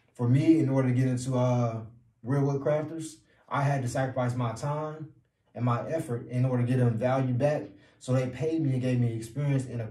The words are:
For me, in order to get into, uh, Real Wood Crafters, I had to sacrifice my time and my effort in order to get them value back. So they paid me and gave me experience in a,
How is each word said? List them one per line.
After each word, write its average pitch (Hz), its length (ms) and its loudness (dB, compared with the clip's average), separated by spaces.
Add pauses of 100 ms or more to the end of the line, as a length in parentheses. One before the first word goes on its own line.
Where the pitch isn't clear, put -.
(120)
For 120 160 0
me, 156 300 6
in 135 100 2
order 135 200 2
to 123 60 2
get 131 120 4
into, 127 300 -2
uh, 123 460 0 (420)
Real 139 200 2
Wood 139 160 0
Crafters, 151 580 -2 (300)
I 139 140 -2
had 135 200 0
to 123 60 -4
sacrifice 127 460 -2
my 120 180 -2
time 151 600 -6 (420)
and 120 100 -4
my 120 240 0
effort 127 400 -4
in 127 160 0
order 123 200 0
to 120 40 0
get 127 100 2
them 117 200 2
value 127 360 0
back. 147 360 0 (300)
So - 120 -4
they 127 160 2
paid 165 340 -2
me 131 100 0
and 123 100 -2
gave 127 160 0
me 117 160 0
experience 135 520 -2
in 117 140 -8
a, 110 100 -8